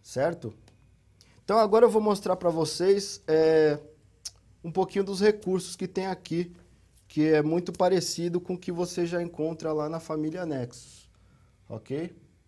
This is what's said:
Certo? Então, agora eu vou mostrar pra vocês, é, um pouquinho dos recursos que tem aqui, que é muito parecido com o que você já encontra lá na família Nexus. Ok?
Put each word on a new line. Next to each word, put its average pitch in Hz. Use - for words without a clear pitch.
Certo? 131
Então, 208
agora 220
eu 220
vou 214
mostrar 202
pra 175
vocês, 180
é, 156
um 170
pouquinho 190
dos 190
recursos 202
que 185
tem 185
aqui, 175
que 156
é 156
muito 170
parecido 175
com 180
o 175
que 180
você 175
já 170
encontra 160
lá 151
na 165
família 156
Nexus. -
Ok? 147